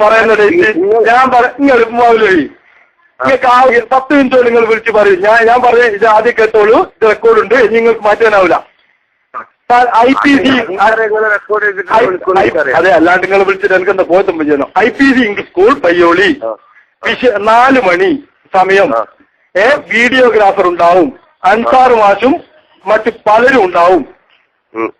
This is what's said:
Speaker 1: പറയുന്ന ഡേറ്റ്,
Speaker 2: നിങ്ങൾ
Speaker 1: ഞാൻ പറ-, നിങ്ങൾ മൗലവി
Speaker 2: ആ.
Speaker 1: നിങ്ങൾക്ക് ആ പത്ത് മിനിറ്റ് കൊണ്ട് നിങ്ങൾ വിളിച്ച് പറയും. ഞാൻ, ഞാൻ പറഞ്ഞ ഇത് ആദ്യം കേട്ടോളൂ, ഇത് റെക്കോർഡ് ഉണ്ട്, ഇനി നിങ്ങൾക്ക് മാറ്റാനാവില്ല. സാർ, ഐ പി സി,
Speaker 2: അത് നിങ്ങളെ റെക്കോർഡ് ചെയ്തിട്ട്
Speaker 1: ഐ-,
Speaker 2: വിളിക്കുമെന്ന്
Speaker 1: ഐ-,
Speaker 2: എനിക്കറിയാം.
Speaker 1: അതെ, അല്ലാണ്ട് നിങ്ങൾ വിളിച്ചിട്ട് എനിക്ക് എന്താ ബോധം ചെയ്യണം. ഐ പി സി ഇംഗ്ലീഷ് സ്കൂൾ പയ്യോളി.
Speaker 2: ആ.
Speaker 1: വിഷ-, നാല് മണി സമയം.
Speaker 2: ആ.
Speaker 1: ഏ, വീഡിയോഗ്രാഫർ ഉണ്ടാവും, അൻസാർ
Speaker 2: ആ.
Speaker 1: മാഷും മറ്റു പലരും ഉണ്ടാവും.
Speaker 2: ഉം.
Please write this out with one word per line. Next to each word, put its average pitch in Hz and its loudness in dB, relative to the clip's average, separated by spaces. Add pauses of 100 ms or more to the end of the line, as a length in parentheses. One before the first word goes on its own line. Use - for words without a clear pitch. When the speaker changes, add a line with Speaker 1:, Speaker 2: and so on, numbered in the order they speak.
Speaker 1:
പറയുന്ന 220 2
ഡേറ്റ്, 208 0
Speaker 2:
നിങ്ങൾ 214 0
Speaker 1:
ഞാൻ 247 2
പറ-, 247 0
നിങ്ങൾ 254 2
മൗലവി 220 0 (720)
Speaker 2:
ആ. - -4
Speaker 1:
നിങ്ങൾക്ക് 262 -2
ആ 247 2 (340)
പത്ത് 262 -4
മിനിറ്റ് 262 0
കൊണ്ട് 240 2
നിങ്ങൾ 233 0
വിളിച്ച് 220 -4
പറയും. 202 2
ഞാൻ, 220 2
ഞാൻ 240 2
പറഞ്ഞ 240 2
ഇത് 214 0
ആദ്യം 220 2
കേട്ടോളൂ, 220 2
ഇത് - -4
റെക്കോർഡ് 214 2
ഉണ്ട്, 202 -2
ഇനി 220 0
നിങ്ങൾക്ക് 226 0
മാറ്റാനാവില്ല. 208 0 (1040)
സാർ, 240 2
ഐ 269 2
പി - -2
സി, 269 0 (260)
Speaker 2:
അത് 220 0
നിങ്ങളെ 214 -2
റെക്കോർഡ് 208 -4
ചെയ്തിട്ട് 190 -6
Speaker 1:
ഐ-, 226 2
Speaker 2:
വിളിക്കുമെന്ന് 185 -2
Speaker 1:
ഐ-, - 0
Speaker 2:
എനിക്കറിയാം. 139 -2
Speaker 1:
അതെ, 185 0
അല്ലാണ്ട് 175 2
നിങ്ങൾ 196 0
വിളിച്ചിട്ട് 190 -2
എനിക്ക് 185 0
എന്താ 190 -2
ബോധം 160 -2
ചെയ്യണം. 139 -2
ഐ 220 0
പി 277 -4
സി - -
ഇംഗ്ലീഷ് 240 -2
സ്കൂൾ 240 0
പയ്യോളി. 175 0
Speaker 2:
ആ. 110 -8 (540)
Speaker 1:
വിഷ-, 226 -2
നാല് 240 2
മണി 180 -2 (340)
സമയം. 190 0
Speaker 2:
ആ. 107 -4 (520)
Speaker 1:
ഏ, 208 0
വീഡിയോഗ്രാഫർ 226 0
ഉണ്ടാവും, 170 0 (300)
അൻസാർ 233 2
Speaker 2:
ആ. - 2
Speaker 1:
മാഷും 220 0 (520)
മറ്റു 214 -2
പലരും 226 0
ഉണ്ടാവും. 175 0 (680)
Speaker 2:
ഉം. 110 -8